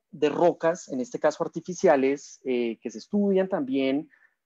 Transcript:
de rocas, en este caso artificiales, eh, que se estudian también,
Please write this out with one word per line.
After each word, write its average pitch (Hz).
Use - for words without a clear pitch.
de 151
rocas, 165
en 131
este -
caso 156
artificiales, 151
eh, 120
que 120
se 110
estudian 196
también, 139